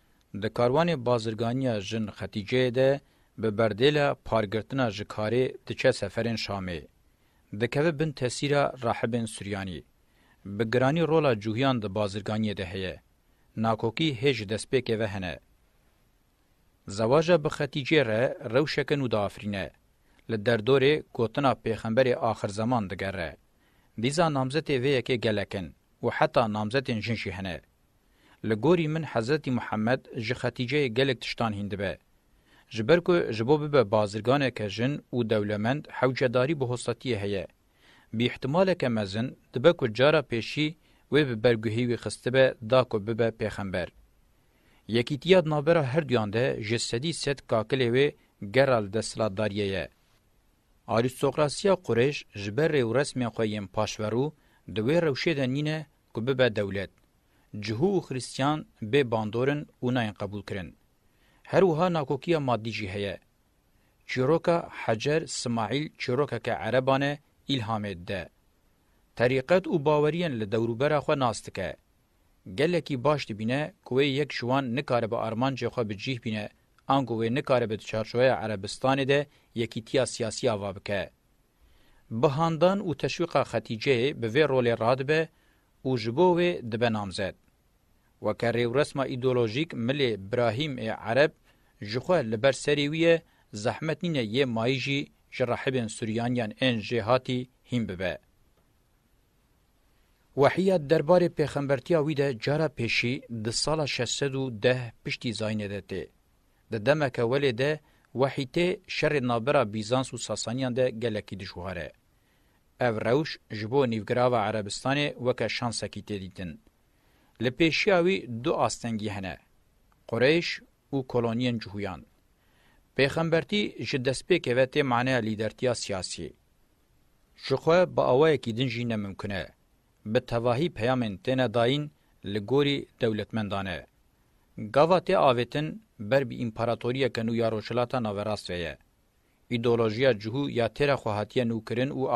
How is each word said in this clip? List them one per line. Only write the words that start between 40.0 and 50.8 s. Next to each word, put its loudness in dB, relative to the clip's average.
pêşî -2
wê 6
bi -4
berguhî 4
wî 0
xistibe 4
da 4
ku -2
bibe 0
pêxember. -4
Yekîtiya 4
navbera 2
her -2
duyan 2
de 0
ji 0
sedî -4
sed -4
kakilê 0
wê 4
gera 6
li -8
desthilatdariyê -2
ye. -4